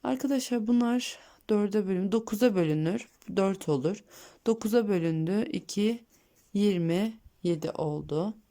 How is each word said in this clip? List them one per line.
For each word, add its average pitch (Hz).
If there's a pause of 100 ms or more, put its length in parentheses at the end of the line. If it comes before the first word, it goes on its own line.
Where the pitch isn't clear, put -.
Arkadaşlar 254
bunlar 240 (320)
dörde 208
bölün-, 185
dokuza 226
bölünür. 160 (260)
Dört 190
olur. 151 (420)
Dokuza 226
bölündü. 170
İki, 220 (500)
yirmi 202 (260)
yedi 165
oldu. 151 (180)